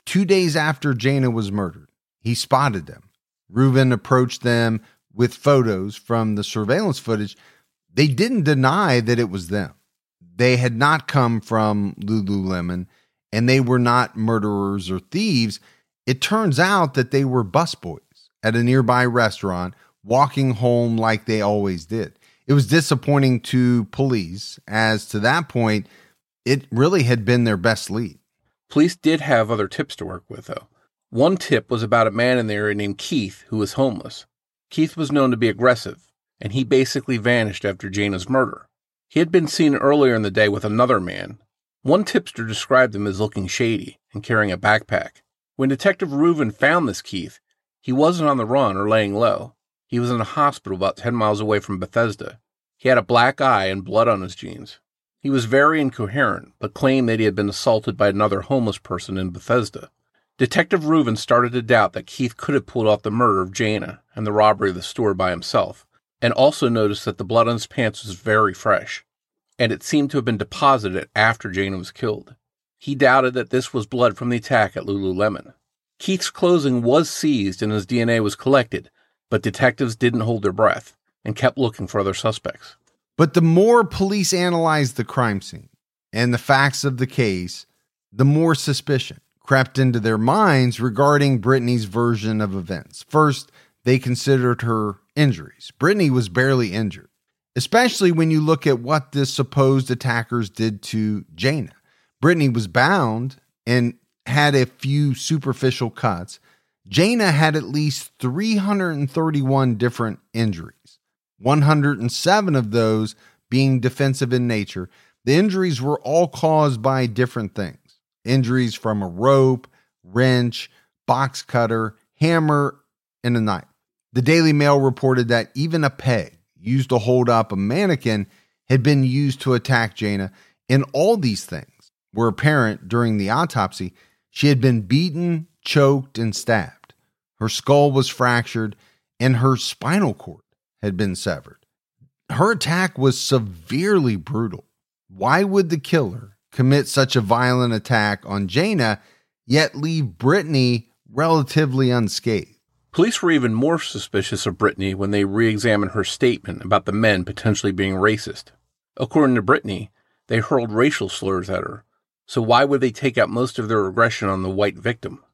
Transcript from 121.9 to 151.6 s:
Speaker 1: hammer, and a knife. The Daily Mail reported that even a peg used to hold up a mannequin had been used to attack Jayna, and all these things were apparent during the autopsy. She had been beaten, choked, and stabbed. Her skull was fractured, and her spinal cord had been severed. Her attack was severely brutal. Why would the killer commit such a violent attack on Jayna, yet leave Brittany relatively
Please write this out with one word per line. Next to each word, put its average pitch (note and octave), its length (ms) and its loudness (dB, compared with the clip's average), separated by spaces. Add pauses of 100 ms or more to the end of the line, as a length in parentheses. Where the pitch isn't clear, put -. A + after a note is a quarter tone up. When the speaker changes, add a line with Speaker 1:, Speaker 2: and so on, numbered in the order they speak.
Speaker 1:
hammer, D3+ 600 2 (440)
and A#2+ 140 0
a A2+ 40 0
knife. G#2 240 -4 (460)
The B2 100 -2
Daily D#3+ 320 4
Mail C#3+ 260 4
reported C3 500 0
that A2+ 260 0
even D#3+ 280 -2
a C3+ 60 2
peg - 500 -4 (200)
used B2+ 300 -2
to B2 100 2
hold B2 300 2
up A2+ 220 2
a G2+ 40 -4
mannequin A2+ 720 -2 (400)
had C3 160 2
been C#3+ 200 4
used C3 380 0
to C3 120 0
attack A#2 420 0
Jayna, G2 360 -4 (360)
and C3+ 260 2
all G3 240 2
these A#2+ 280 -4
things - 460 -14 (220)
were A2+ 140 0
apparent A2+ 600 0
during A2+ 300 0
the G2 120 -2
autopsy. A2 640 -4 (360)
She - 180 0
had C3+ 140 4
been B2 200 2
beaten, D#3+ 640 -2 (160)
choked, C#3 540 0
and A#2 180 -2
stabbed. - 580 -4 (460)
Her G#2+ 100 -2
skull C#3+ 420 4
was C3 180 0
fractured, A#2 640 -2 (440)
and B2+ 180 2
her B2+ 200 2
spinal D#3+ 560 -2
cord - 300 -20 (380)
had G2+ 140 -4
been F#2+ 200 -2
severed. - 500 -10 (640)
Her F#3 220 2
attack F3+ 460 -2
was C3 220 2
severely B2+ 960 -2
brutal. F#2+ 500 -8 (420)
Why C#3+ 360 0
would G3 260 0
the E3 100 -2
killer A#2+ 580 -4 (140)
commit C3+ 360 2
such C3+ 280 0
a B2 60 2
violent B2 520 2
attack G#2 520 0
on G2+ 220 -4
Jayna, B2+ 520 0 (480)
yet C#3+ 280 2
leave D3 420 -4
Brittany C3+ 720 0 (220)
relatively C#3 800 0